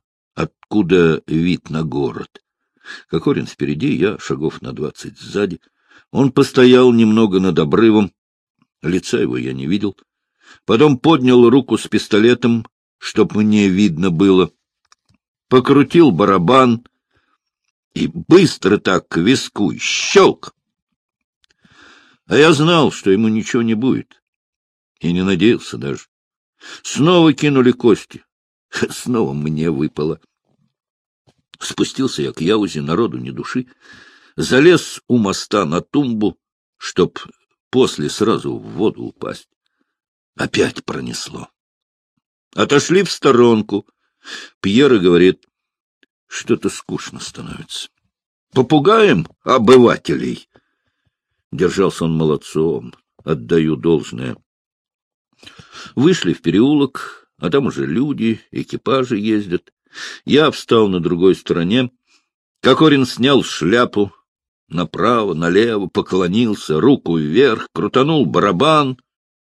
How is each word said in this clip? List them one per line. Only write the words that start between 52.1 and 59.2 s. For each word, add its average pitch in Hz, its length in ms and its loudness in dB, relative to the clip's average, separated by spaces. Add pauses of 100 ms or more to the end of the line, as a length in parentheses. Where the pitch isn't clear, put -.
молодцом, 76 800 -4 (300)
отдаю 80 520 -2
должное. 64 600 -4 (1600)
Вышли 139 380 0
в - 80 -12
переулок, 135 880 -2 (100)
а 87 120 -6
там 139 160 -2
уже 69 200 -6
люди, 113 540 -4 (100)
экипажи 120 680 -6
ездят. 104 540 -4 (520)